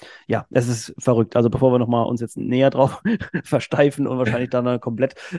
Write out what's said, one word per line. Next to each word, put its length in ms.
ja, 240
es 180
ist 300
verrückt. 380
Also 140
bevor 220
wir 60
nochmal 280
uns 140
jetzt 160
näher 340
drauf 340
<laughs> 400
versteifen 600
und 120
wahrscheinlich 320
dann 300
komplett, 340